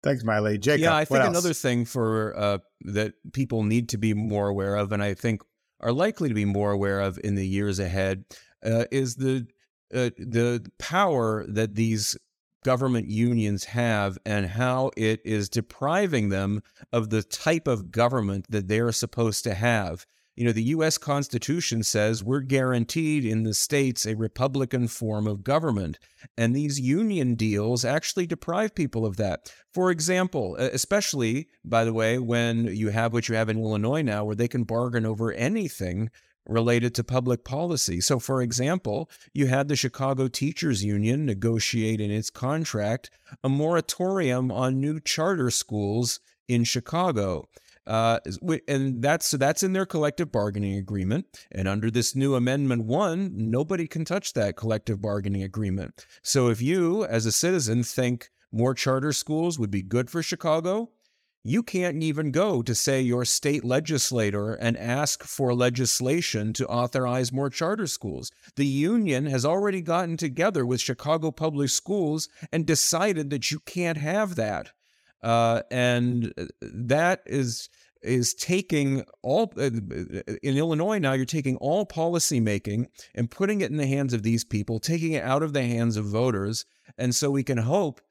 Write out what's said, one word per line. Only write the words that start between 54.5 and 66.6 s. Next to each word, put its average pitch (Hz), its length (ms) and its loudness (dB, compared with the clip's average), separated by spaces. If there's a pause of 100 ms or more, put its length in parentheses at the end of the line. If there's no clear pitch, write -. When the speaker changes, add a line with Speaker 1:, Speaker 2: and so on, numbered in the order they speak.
Speaker 2:
collective 110 440 -2
bargaining 101 420 -2
agreement. 95 640 -4 (160)
So 127 260 2
if 113 140 0
you, 175 420 2
as 113 220 0
a 107 60 0
citizen, 135 500 2
think 123 480 -2 (200)
more 123 240 2
charter 135 380 0
schools 156 460 -2
would 107 120 -2
be 98 120 -2
good 120 280 -2
for 165 120 -4
Chicago, 170 680 0 (520)
you 185 220 0
can't 175 400 -2
even 156 260 0
go 160 320 2
to, 117 100 -2
say, 135 280 2
your 123 240 2
state 143 400 0
legislator 120 920 0
and 117 220 0
ask 127 480 -2
for 127 280 -2
legislation 123 1000 0
to 123 160 -4